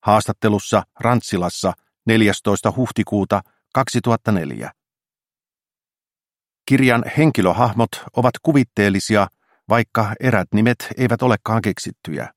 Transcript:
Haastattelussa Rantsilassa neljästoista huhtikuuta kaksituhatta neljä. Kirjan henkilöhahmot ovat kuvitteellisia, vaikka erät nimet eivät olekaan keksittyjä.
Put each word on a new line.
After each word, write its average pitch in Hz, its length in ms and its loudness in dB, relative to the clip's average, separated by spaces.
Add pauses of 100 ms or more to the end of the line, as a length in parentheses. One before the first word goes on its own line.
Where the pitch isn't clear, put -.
Haastattelussa 104 800 2 (180)
Rantsilassa 98 720 -2 (340)
neljästoista 104 720 2
huhtikuuta 104 640 -2 (340)
kaksituhatta 120 580 0
neljä. 71 400 -4 (2000)
Kirjan 131 360 2 (120)
henkilöhahmot 117 720 2 (260)
ovat 123 260 0
kuvitteellisia, 104 840 2 (420)
vaikka 113 520 0
erät 120 340 0
nimet 113 420 0
eivät 120 260 -2
olekaan 113 400 0
keksittyjä. - 760 -8